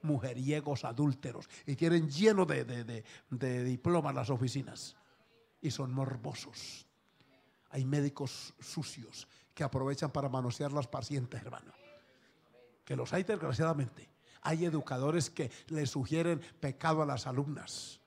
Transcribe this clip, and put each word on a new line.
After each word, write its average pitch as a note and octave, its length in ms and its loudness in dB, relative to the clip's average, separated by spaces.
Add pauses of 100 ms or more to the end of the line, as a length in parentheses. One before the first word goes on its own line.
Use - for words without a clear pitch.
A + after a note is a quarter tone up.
mujeriegos, C#3 800 0
adúlteros, B2 640 0 (160)
y C#3 100 -2
tienen E3 340 6
lleno F#3+ 360 8
de, C#3 180 2
de, A#2+ 220 -6
de, A2 180 -8 (260)
de B2 360 0
diplomas C#3+ 500 2
las B2 140 -2
oficinas. B2+ 680 -2 (640)
Y D#3 100 -2
son B2+ 220 -4
morbosos. B2+ 960 -6 (840)
Hay C3+ 140 -2
médicos C#3 760 0
sucios - 680 -10 (260)
que D3+ 120 -2
aprovechan C3+ 460 0
para C#3 180 0
manosear C3 420 0
las C#3+ 160 0
pacientes, B2 540 -4
hermano. - 320 -14 (1120)
Que C#3 100 -4
los B2 160 -2
hay, F#3 120 2
desgraciadamente. D3+ 840 0 (340)
Hay D#3+ 200 2
educadores D3+ 680 2
que C3+ 220 -4 (160)
le D#3 200 0
sugieren D#3 520 2 (220)
pecado D#3 400 2
a D3+ 40 4
las C3+ 220 -2
alumnas. C#3 800 -4